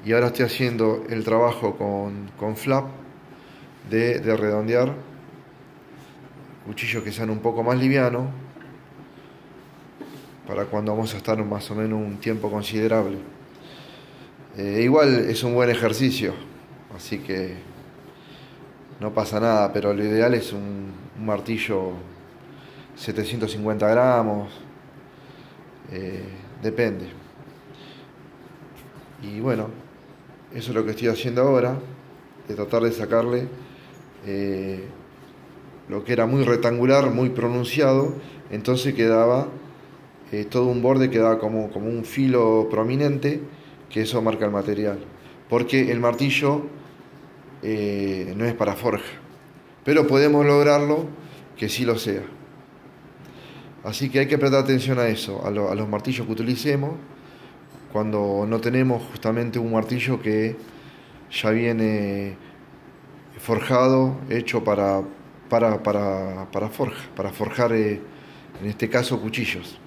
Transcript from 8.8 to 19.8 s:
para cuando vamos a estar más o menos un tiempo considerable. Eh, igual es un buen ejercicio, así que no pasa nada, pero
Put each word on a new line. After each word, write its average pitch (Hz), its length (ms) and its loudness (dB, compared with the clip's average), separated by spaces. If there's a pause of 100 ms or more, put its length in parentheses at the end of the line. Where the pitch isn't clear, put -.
para 98 200 -4
cuando 107 260 -2
vamos 110 220 -4
a - 20 -10
estar 107 260 -2
más 104 280 -6
o 104 40 -6
menos 110 240 -2
un 104 200 -6
tiempo 110 320 -4
considerable. 107 680 0 (1400)
Eh, 101 260 0
igual 135 460 6
es 117 120 -2
un 120 120 0
buen 120 160 4
ejercicio, 110 640 0 (600)
así 98 240 -10
que 92 360 -6 (1500)
no 107 140 -6
pasa 107 260 0
nada, 107 320 4
pero 101 220 2